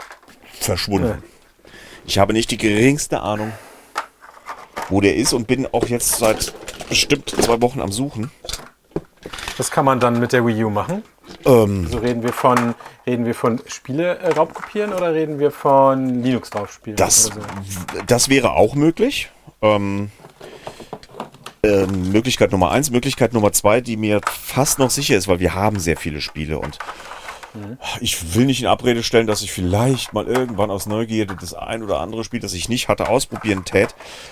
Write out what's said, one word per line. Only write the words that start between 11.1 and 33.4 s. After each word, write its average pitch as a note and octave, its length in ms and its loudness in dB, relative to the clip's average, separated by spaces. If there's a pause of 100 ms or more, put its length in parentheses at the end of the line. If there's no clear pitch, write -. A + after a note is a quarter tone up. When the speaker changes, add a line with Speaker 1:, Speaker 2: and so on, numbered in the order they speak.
Speaker 1:
Ähm, G#2 400 6
Speaker 2:
Also E2 140 -4
reden A#2 240 -2
wir A#2+ 100 -2
von, A#2+ 400 2 (320)
reden A#2+ 200 -2
wir A#2 100 -2
von B2 320 0
Spiele, E3 520 -4
äh, F3+ 120 0
raubkopieren F3+ 600 -2
oder F3 200 0
reden D#3 260 -2
wir C#3+ 120 2
von C3+ 720 4
Linux B2 320 -2
raubspielen G#2 420 -8
Speaker 1:
Das, G2 340 4
Speaker 2:
oder G#2 100 -10
so? G2 680 -10
Speaker 1:
das A#2+ 220 4
wäre B2+ 240 4
auch F#2 220 4
möglich. E3 540 2 (320)
Ähm, G2+ 480 2 (1500)
ähm, G2 480 2
Möglichkeit A2 400 2
Nummer F2+ 200 4
eins. C3 180 0
Möglichkeit B2 440 0
Nummer G#2 180 4
zwei, G#2+ 300 4
die A2+ 160 -4
mir G#2 280 2
fast - 540 -2
noch C3 100 4
sicher C#3+ 280 2
ist, F2+ 100 -4
weil F2+ 120 2
wir F2 140 0
haben G#2 260 0
sehr E2 180 0
viele D2+ 240 -6
Spiele D2+ 380 -6
und D2 180 -8 (800)
Speaker 2:
Mhm. G#2+ 240 -14 (200)
Speaker 1:
ich E2+ 360 -4
will A#2+ 100 4
nicht C3 160 0
in A2+ 60 -2
Abrede A#2 340 2
stellen, A2+ 240 4
dass G#2+ 160 0
ich G2 100 -8
vielleicht G#2+ 600 0
mal G#2+ 140 -2
irgendwann A2+ 420 -2
aus F#2+ 160 -6
Neugierde A2 500 -2
das E2+ 200 -12
ein A2+ 260 -8
oder G2 180 -2
andere A2 240 -6
Spiel, A2+ 160 -8
das G#2 140 -8
ich F2 160 -6
nicht A#2+ 200 -2
hatte, G2 200 0
ausprobieren G#2 560 0